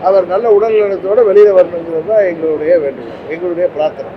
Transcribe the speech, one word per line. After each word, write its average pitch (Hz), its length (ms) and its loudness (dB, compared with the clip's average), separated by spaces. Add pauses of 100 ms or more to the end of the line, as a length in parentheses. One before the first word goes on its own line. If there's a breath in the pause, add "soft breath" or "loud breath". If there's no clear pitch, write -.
அவர் 190 240 2
நல்ல 220 120 -2 (120)
உடல் 214 240 2
நலத்தோட 196 380 0 (100)
வெளியில 208 280 6
வரணுங்கிறது 170 540 -2
தான் 208 200 2
எங்களுடைய 160 420 -2 (100)
வேண்டுகோள், 120 500 -8
எங்களுடைய 175 320 -4 (100)
பிரார்த்தனை. 147 420 -4